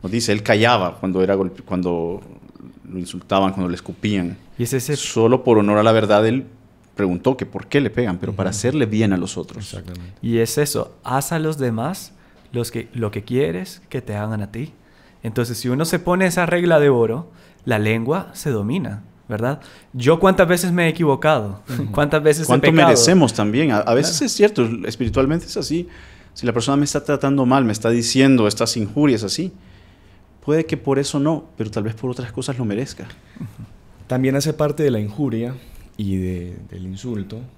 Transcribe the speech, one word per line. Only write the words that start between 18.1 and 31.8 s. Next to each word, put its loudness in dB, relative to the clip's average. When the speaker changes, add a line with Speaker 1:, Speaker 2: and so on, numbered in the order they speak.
Speaker 2:
se -6
domina, -4
¿verdad? -4
Yo 4
cuántas 4
veces 0
me 2
he 4
equivocado, 0
Speaker 3:
Ujú. -4
Speaker 2:
<laughs> -6
cuántas 2
veces 4
he -4
Speaker 1:
¿Cuánto 4
Speaker 2:
pecado. 6
Speaker 1:
merecemos 6
también? 2
A, 2
a 2
veces 2
Speaker 2:
Claro. -2
Speaker 1:
es -2
cierto, 2
espiritualmente -2
es -12
así. -4
Si -10
la 2
persona 0
me 2
está -2
tratando 0
mal, 4
me 2
está -2
diciendo 4
estas 0
injurias 0
así, -6
puede 0
que -4
por 0
eso -4
no, 0
pero -6
tal -4